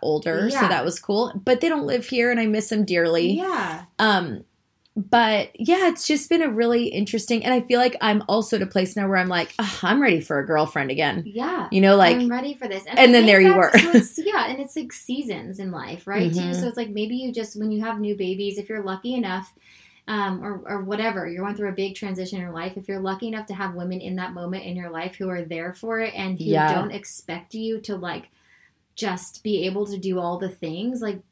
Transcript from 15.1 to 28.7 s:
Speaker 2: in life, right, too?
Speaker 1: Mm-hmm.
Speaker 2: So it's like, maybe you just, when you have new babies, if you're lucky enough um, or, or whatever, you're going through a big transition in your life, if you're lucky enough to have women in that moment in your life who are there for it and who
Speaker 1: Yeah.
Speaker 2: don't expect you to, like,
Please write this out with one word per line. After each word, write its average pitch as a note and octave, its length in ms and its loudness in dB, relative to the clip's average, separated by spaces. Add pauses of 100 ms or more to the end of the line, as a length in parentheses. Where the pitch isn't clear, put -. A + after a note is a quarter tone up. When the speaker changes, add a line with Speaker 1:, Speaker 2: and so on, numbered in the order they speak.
Speaker 2:
in F#3+ 140 -8
life, D#3+ 340 -10
right, F#3+ 260 0
too? F3 100 0
Speaker 1:
Mm-hmm. F3+ 180 -2
Speaker 2:
So F3+ 80 -2
it's A#3 100 -8
like, A3+ 140 -4
maybe G#3+ 240 -4
you B3+ 160 -6
just, A3+ 260 -8
when G#3+ 140 -4
you G#3+ 120 -2
have A3 160 -6
new G#3 160 -2
babies, G3 420 -4
if G3+ 120 -8
you're G#3+ 140 -6
lucky G3 320 -6
enough F#3+ 380 -6 (560)
um, G3+ 340 -4
or, G3 220 -10
or G3+ 180 -6
whatever, G3 440 -4
you're F3 160 -8
going G3+ 120 -6
through G3+ 140 -4
a F#3+ 40 -6
big F#3+ 220 -4
transition F#3+ 440 -8
in F3+ 40 -6
your F3 100 -10
life, F3 220 -8
if F#3+ 140 -14
you're G3 100 -6
lucky F#3+ 300 -6
enough G#3+ 160 -8
to G3+ 80 -12
have F#3 220 -8
women F3+ 260 -6
in F#3 160 -8
that F3+ 160 -6
moment F3 320 -8
in F3+ 100 -8
your F3+ 140 -10
life E3+ 260 -8
who F#3 140 -6
are F3+ 140 -6
there E3 280 -8
for A3+ 300 -6
it A3 140 -4
and F#3+ 220 -6
who D#3+ 80 -8
Speaker 1:
Yeah. D#3 280 2
Speaker 2:
don't G3 180 -2
expect - 640 -12
you A3 280 -6
to, G#3+ 140 -8
like, F3 340 -10 (640)